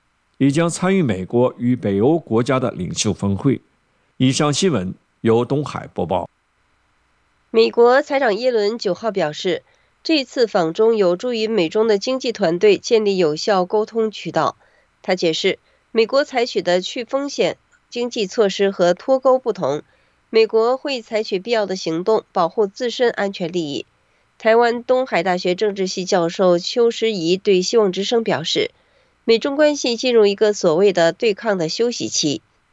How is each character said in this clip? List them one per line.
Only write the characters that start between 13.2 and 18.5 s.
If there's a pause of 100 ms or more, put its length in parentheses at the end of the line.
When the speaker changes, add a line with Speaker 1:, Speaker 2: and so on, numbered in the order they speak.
Speaker 2:
效
沟
通
渠
道。 (460)
他
解
释， (340)
美
国
采
取
的
去
风
险 (320)
经
济
措
施